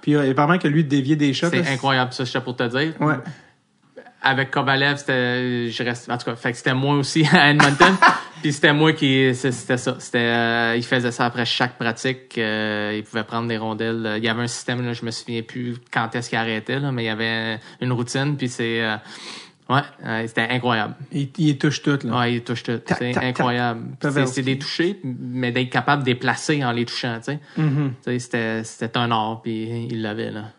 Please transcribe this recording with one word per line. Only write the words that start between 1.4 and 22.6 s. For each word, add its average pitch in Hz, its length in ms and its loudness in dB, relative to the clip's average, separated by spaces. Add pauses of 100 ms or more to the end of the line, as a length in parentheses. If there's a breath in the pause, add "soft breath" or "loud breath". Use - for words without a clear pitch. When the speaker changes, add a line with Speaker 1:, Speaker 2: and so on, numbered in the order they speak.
Speaker 2:
C'est 175 120 2
Speaker 1:
là, 151 80 0
Speaker 2:
incroyable, 131 420 2
ça, 131 120 -4
je 120 60 -6
sais 131 120 -2
pour 120 140 -6
te 127 80 -2
dire. 135 360 0
Speaker 1:
Ouais. 143 140 4 (1040 loud breath)
Speaker 2:
Avec 131 300 0
Kovalev, 139 460 2
c'était, 123 720 0
je 113 140 -6
reste, 120 260 -4
en 120 80 0
tout - 60 -8
cas, 117 100 -4
fait 123 160 -4
que 117 80 -6
c'était 135 160 0
moi 139 220 4
aussi 143 320 4
<laughs> 139 40 6
à 147 180 8
Edmonton. 147 500 6
Speaker 1:
<laughs> - 420 2
Speaker 2:
Puis 147 100 2
c'était 151 200 6
moi 156 200 6
qui, 135 420 4
c'est, 131 160 0
c'était 123 260 -2
ça. 123 220 -2
C'était, - 200 -4
euh, 117 580 2
il 120 80 0
faisait 123 260 0
ça 123 160 0
après 120 180 0
chaque 123 320 0
pratique. 127 640 -4
Euh, 107 580 -2
il 107 60 -4
pouvait 110 220 -6
prendre 117 240 -4
des 117 80 -2
rondelles. 110 600 -2
Il 113 60 -4
y 117 40 2
avait 113 140 0
un 120 60 -2
système, 123 360 -4
là, 120 80 -4
je 117 120 -8
me 113 60 -4
souviens 113 320 -6
plus 120 340 -8 (160)
quand 113 220 -2
est-ce 120 140 -4
qu'il 120 100 -2
arrêtait, 113 400 -2
là, 139 140 -2
mais 120 120 -2
il - 20 -2
y 110 40 -2
avait 113 480 -2 (220 loud breath)
une 127 120 -2
routine. 135 440 -2
Puis 131 120 -4
c'est, 117 360 -2
euh, 110 100 0 (760 loud breath)
ouais, 135 100 4 (260)
euh, 113 220 -2
c'était 117 220 -2
incroyable. 120 440 0 (160)
Speaker 1:
Il, 139 280 -4
il 151 200 4
touche 147 240 0
tout, 143 220 2
là. 117 160 -2
Speaker 2:
Ouais, 120 140 2
il 117 100 -4
touche 120 180 -6